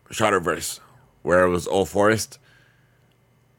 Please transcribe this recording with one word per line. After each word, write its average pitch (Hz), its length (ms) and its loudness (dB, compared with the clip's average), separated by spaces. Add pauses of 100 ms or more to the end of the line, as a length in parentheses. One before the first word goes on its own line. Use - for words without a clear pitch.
(100)
Shadowverse, 92 720 -2 (420)
where 90 220 4
it 90 40 4
was 87 200 -2
all 92 180 0
forest. 104 540 0 (1200)